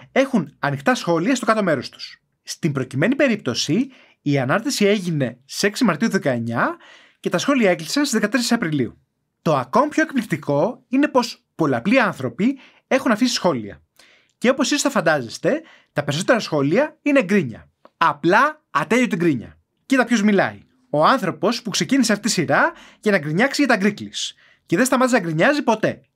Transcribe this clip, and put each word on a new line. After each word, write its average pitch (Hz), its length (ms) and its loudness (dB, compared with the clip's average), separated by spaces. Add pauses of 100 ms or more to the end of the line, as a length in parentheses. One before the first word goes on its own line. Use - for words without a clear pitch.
(120)
έχουν 254 460 0
ανοιχτά 143 360 0
σχόλια 175 400 0
στο 233 120 -4
κάτω 220 160 2
μέρος 156 260 0
τους. - 300 -20 (240)
Στην - 300 -4
προκειμένη 135 420 -2
περίπτωση, 226 760 0 (320)
η 143 160 0
ανάρτηση 190 460 0
έγινε 175 600 0
στις - 180 -10
έξι 202 220 0
Μαρτίου 165 240 2
δεκαεννιά 131 680 -2 (440)
και - 80 -6
τα 180 100 -2
σχόλια 233 320 2
έκλεισαν 170 340 -2
στις 247 140 -2
δεκατρείς 208 340 -2
Απριλίου. 151 480 -2 (420)
Το 156 140 2
ακόμη 220 320 2
πιο 302 140 -2
εκπληκτικό 220 840 -2
είναι 285 200 2
πως 247 360 -2 (100)
πολλαπλοί 156 460 0
άνθρωποι 190 580 -2 (280)
έχουν 262 240 0
αφήσει 240 240 0
σχόλια. 107 480 -2 (560)
Και 220 100 0
όπως 262 180 2
ίσως 285 160 0
θα 285 80 -2
φαντάζεστε, 160 720 0 (300)
τα 143 120 -4
περισσότερα 196 360 0
σχόλια 170 640 0
είναι 277 200 2
γκρίνια. 175 480 -2 (260)
Απλά 180 760 2
ατέλειωτη 214 460 0
γκρίνια. 156 420 -2 (280)
Κοίτα 262 180 2
ποιος 233 180 0
μιλάει. 165 400 2 (280)
Ο 151 140 2
άνθρωπος 202 580 0
που 208 80 -10
ξεκίνησε 220 420 2
αυτή 202 120 -2
τη 214 80 -2
σειρά 165 400 0 (280)
για 208 120 0
να 196 60 4
γκρινιάξει 180 460 0
για 185 100 2
τα - 20 2
γκρίκλις. 185 580 -4 (320)
Και 170 100 -2
δεν - 80 2
σταμάτησε 247 320 2
να 208 60 0
γκρινιάζει 180 400 0
ποτέ. 214 380 -2 (160)